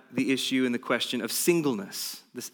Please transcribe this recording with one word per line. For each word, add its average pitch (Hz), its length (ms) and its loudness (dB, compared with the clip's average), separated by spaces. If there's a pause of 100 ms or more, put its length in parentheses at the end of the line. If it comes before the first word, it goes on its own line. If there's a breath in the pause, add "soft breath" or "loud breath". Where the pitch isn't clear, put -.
(120)
the 131 220 0
issue 131 320 2
and 120 100 2
the 117 40 -4
question 120 420 -2
of 110 100 -4
singleness, 139 880 0 (140)
the, 123 180 -8